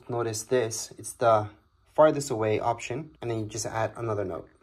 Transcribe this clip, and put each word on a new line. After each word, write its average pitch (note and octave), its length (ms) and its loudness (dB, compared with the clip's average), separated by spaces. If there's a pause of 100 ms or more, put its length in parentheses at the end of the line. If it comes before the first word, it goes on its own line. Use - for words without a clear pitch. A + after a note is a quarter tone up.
notice A#2 360 -4
this. A2+ 540 0
It's - 160 -14
the A2 340 4 (480)
farthest D3+ 340 6
away A2 300 0
option. A#2+ 500 -4 (100)
And A#2+ 80 -6
then A2+ 120 -2
you G#2+ 60 -6
just A2 200 -8
add A2 300 -4
another A2 280 -4
note. F#2 240 -8 (140)